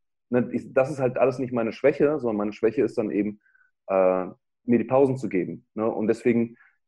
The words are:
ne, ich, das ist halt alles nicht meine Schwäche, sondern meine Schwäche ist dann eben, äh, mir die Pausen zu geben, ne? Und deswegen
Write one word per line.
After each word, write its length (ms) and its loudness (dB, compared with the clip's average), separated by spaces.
ne, 220 0
ich, 200 -8
das 180 2
ist 80 -8
halt 180 -2
alles 220 0
nicht 140 -6
meine 200 -2
Schwäche, 460 2
sondern 180 -2
meine 160 -2
Schwäche 300 0
ist 160 -2
dann 120 -2
eben, 300 -2
äh, 400 2
mir 120 4
die 60 -2
Pausen 320 2
zu 120 -6
geben, 460 -4
ne? 120 -2
Und 220 -2
deswegen 480 0